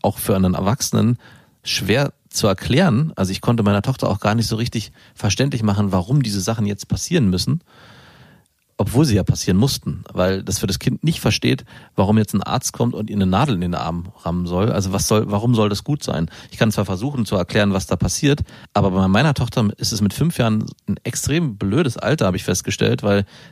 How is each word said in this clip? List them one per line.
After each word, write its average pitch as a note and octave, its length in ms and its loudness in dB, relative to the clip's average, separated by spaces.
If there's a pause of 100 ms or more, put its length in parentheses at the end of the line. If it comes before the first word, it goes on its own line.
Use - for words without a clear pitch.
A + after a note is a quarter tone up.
auch - 160 0
für - 160 0
einen F#2+ 200 2
Erwachsenen G#2+ 640 0 (440)
schwer A2+ 500 0 (180)
zu - 180 0
erklären. D3 640 2
Also F#2+ 160 0
ich F#2+ 120 -6
konnte A#2 200 2
meiner G2+ 200 2
Tochter - 260 -2
auch G2 100 -2
gar G#2+ 160 0
nicht A2+ 140 0
so A2+ 80 -4
richtig A2+ 340 -4 (240)
verständlich C3 480 0
machen, G2+ 300 2
warum A2 320 2
diese G2+ 160 -4
Sachen A2 260 -2
jetzt G2+ 220 -6
passieren A#2+ 420 0
müssen, G#2+ 300 0 (1160)
obwohl G#2 280 2
sie A2 80 2
ja F#2 100 4
passieren - 320 0
mussten, G2 560 0
weil F#2+ 300 0
das - 160 -4
für G#2+ 80 -4
das F#2+ 120 -2
Kind - 240 -2
nicht D#3+ 180 0
versteht, - 440 0 (300)
warum G#2 240 4
jetzt G#2 160 0
ein G2 80 0
Arzt - 320 -4
kommt A#2+ 200 -2
und G#2+ 140 -6
ihr G#2 80 -6
eine G2 80 2
Nadel G2+ 300 2
in F2 80 -2
den F2 120 -2
Arm E2+ 380 -6 (100)
rammen F2 240 -2
soll. F#2 240 0
Also F#2+ 220 -2
was - 160 -2
soll, G#2+ 220 2
warum A2+ 240 2
soll G#2+ 160 4
das G2+ 120 -4
gut C#3+ 220 -4
sein? - 240 -4 (220)
Ich - 80 -14
kann A2+ 120 2
zwar G2+ 140 0
versuchen A2+ 400 -4
zu G#2 120 -2
erklären, G2+ 360 2
was F#2+ 140 -2
da F#2+ 100 -2
passiert, - 460 0 (320)
aber G2 160 2
bei F#2+ 180 2
meiner B2+ 240 4
Tochter A#2+ 460 0
ist - 140 -4
es - 100 -2
mit G2 100 2
fünf G#2 240 -2
Jahren A2 300 0 (200)
ein G2+ 180 -2
extrem C3+ 520 -2
blödes A2+ 400 0
Alter, A#2+ 300 0
habe F#2 100 0
ich - 80 -6
festgestellt, G#2 580 -2
weil G2+ 220 2 (280)